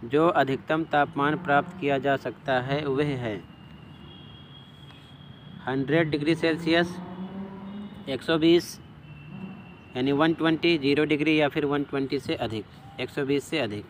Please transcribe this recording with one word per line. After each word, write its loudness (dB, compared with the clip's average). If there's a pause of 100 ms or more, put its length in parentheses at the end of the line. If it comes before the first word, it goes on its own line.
जो 4
अधिकतम 0
तापमान 2
प्राप्त 0
किया 0
जा 2
सकता -2
है -2
वह 0
है -4 (2250)
हंड्रेड 2
डिग्री 2
सेल्सियस, 2 (1120)
एक -4
सौ 2
बीस 4 (1160)
यानी 2
वन 4
ट्वेंटी, 2
ज़ीरो 4
डिग्री 2
या 4
फिर -2
वन 0
ट्वेंटी -2
से -4
अधिक, -4 (340)
एक -6
सौ -4
बीस 2
से -4
अधिक। -4